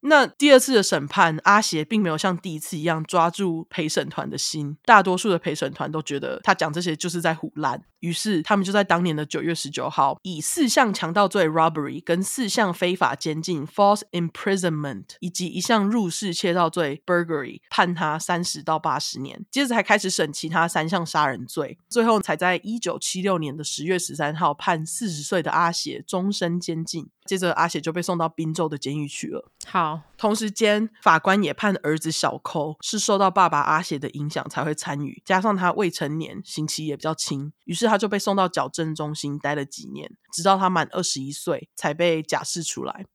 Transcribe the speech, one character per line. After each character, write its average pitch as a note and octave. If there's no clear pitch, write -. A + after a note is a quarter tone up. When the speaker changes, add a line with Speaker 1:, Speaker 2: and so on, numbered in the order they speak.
Speaker 1:
那 C#4+
第 C#4+
二 B3+
次 C4
的 G#3+
审 D3
判， D#3+
阿 G3+
协 D#3
并 G#3+
没 F3+
有 D#3
像 F#3
第 E3
一 D3+
次 -
一 D3+
样 D#3+
抓 E3+
住 E3+
陪 D#3
审 C#3+
团 C#3+
的 C#3
心， D3
大 G#3+
多 F3+
数 G#3+
的 F3
陪 E3
审 C#3+
团 D3
都 D#3
觉 C#3
得 B2+
他 G3
讲 D#3
这 E3+
些 E3+
就 F3+
是 E3+
在 E3
唬 D#3
烂， C#3
于 E3+
是 F3+
他 G3+
们 G3
就 G3
在 G3+
当 F3
年 E3
的 D3+
九 D3
月 E3
十 C#3
九 C3
号， C#3
以 E3+
四 C#4+
项 A3+
强 E3+
盗 G3+
罪 F#3
robbery D#3
跟 E3+
四 A3
项 F#3+
非 F3+
法 -
监 D#3
禁 D#3+
false G3+
imprisonment E3
以 F3+
及 F3+
一 F3+
项 G#3
入 G#3+
室 F3
窃 F3
盗 F3
罪 D#3
burglary E3
判 F3+
他 D#3+
三 F3
十 D#3
到 D#3+
八 C#3+
十 -
年， -
接 C4+
着 C#4
才 A3+
开 G3+
始 F#3+
审 E3
其 -
他 E3+
三 D#3+
项 F3
杀 D3+
人 C3
罪， -
最 A#3+
后 A3+
才 F3+
在 F3+
一 A3+
九 -
七 -
六 F#3+
年 D3
的 D3+
十 -
月 F3+
十 E3+
三 D3+
号 D#3
判 D#3+
四 G3
十 D3+
岁 D#3+
的 D#3+
阿 E3+
协 -
终 G3
身 F3
监 E3
禁， D#3+
接 F#3+
着 F3
阿 E3
协 E3
就 D#3+
被 F3
送 F3
到 E3
宾 D#3+
州 D#3+
的 D3+
监 C#3+
狱 D3
去 -
了。 -
Speaker 2:
好。 E3
Speaker 1:
同 G#3+
时 G#3+
间， G#3
法 E3
官 G3
也 D3
判 G3+
儿 D#3
子 D#3+
小 C3
寇 D#3
是 -
受 G3+
到 G3
爸 F3+
爸 D3+
阿 D#3
协 D#3
的 C#3
影 D3
响 D3
才 C3+
会 D#3
参 C#3+
与， -
加 F#3
上 G#3+
他 F3+
未 F#3
成 D3+
年， E3
刑 D#3
期 D#3
也 D3
比 -
较 D#3
轻， D3
于 -
是 A3+
他 G#3+
就 G#3
被 G3+
送 G3+
到 F#3+
矫 C#3
正 D#3+
中 D3+
心 D3
待 D3
了 C#3+
几 -
年， D3+
直 F3+
到 G3
他 F#3
满 E3
二 F#3
十 -
一 C3+
岁 -
才 D3+
被 E3
假 -
释 D#3+
出 -
来。 G3